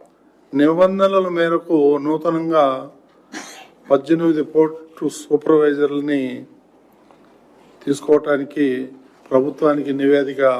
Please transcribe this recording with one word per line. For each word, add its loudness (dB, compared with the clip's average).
నిబంధనల 2
మేరకు 0
నూతనంగా 0
పద్దెనిమిది 0
పోర్టు -2
సూపర్వైజర్లని 0
తీసుకోవటానికి 0
ప్రభుత్వానికి 0
నివేదిక 0